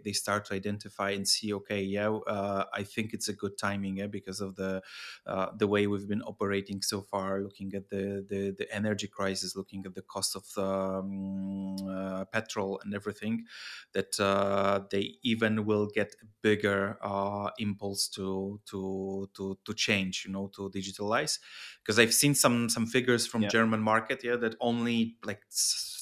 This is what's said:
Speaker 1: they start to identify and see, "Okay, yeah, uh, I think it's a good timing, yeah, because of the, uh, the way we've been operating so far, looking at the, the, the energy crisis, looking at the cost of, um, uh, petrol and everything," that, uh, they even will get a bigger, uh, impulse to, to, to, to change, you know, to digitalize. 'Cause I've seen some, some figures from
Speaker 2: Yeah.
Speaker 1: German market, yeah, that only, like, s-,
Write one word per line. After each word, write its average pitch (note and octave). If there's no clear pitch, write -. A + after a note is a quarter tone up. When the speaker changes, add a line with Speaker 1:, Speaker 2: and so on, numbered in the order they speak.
Speaker 1:
they G2+
start G#2
to G2+
identify G2+
and G2
see, G#2
"Okay, G2+
yeah, G2+
uh, G2+
I G#2
think G#2+
it's -
a G2+
good G2
timing, G2
yeah, G2
because F#2+
of F#2+
the, F#2+
uh, F#2+
the G#2+
way G2+
we've G2+
been G#2
operating G2
so G2+
far, G2
looking G2
at G2
the, G2
the, G2
the -
energy G#2
crisis, F#2+
looking F#2+
at F#2+
the F#2+
cost -
of, F#2+
um, F#2+
uh, F#2+
petrol G2+
and G2+
everything," G#2+
that, -
uh, G2
they G2+
even A2
will G#2
get G#2
a -
bigger, G2+
uh, G2+
impulse G2+
to, G2
to, F#2+
to, F#2+
to G#2+
change, G2
you G2
know, G2
to G2
digitalize. G2+
'Cause G#2+
I've A2+
seen C#3+
some, A#2+
some A2+
figures A#2+
from A#2
Speaker 2:
Yeah. G#2
Speaker 1:
German A2+
market, A2
yeah, A#2+
that A#2
only, A#2
like, G#2
s-, -